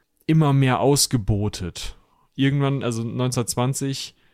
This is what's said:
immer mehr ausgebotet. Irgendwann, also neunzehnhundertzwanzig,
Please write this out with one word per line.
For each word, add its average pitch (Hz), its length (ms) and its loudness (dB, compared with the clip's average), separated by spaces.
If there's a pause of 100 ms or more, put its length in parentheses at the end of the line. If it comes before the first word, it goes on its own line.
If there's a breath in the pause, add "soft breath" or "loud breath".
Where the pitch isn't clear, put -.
(240)
immer 156 300 4
mehr 127 260 4
ausgebotet. 104 1160 0 (380 soft breath)
Irgendwann, 139 460 0
also 117 200 -2
neunzehnhundertzwanzig, 127 1120 -4 (200)